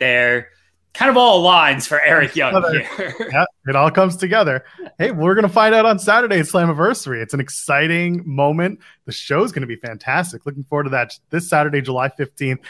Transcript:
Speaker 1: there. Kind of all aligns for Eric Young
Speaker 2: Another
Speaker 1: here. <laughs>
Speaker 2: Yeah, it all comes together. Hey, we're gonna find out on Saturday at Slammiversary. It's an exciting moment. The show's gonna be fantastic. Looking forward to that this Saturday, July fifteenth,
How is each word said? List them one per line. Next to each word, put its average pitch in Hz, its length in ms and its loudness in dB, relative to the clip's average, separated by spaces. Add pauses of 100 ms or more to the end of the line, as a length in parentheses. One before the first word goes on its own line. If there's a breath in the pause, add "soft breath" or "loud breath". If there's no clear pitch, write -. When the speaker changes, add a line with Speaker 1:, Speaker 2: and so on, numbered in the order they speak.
Speaker 1:
there. 123 480 0 (440 soft breath)
Kind 269 180 0
of 247 60 4
all 226 260 6
aligns 156 460 4
for 147 120 0
Eric 151 360 2
Young 139 180 0
Speaker 2:
Another 170 240 0
Speaker 1:
here. 147 380 -8
<laughs> 226 160 -10
Speaker 2:
Yeah, 147 120 2 (220)
it 135 80 -4
all 143 160 4
comes 180 260 0
together. 180 480 0 (320 loud breath)
Hey, 202 140 -2
we're 175 240 0
gonna 208 140 2
find 220 260 4
out 220 120 4
on 214 120 2
Saturday 208 400 2
at 156 80 0
Slammiversary. 165 760 0
It's 113 140 -8
an 139 60 -2
exciting 165 840 -2
moment. 156 540 -2 (260 soft breath)
The - 60 -14
show's 175 400 -2
gonna 135 160 -8
be 117 80 -8
fantastic. 127 720 -8
Looking 143 160 -12
forward 147 220 -4
to 135 60 -6
that 123 280 -4 (120)
this 170 180 -6
Saturday, 147 320 0
July 131 300 -4
fifteenth, 131 600 -6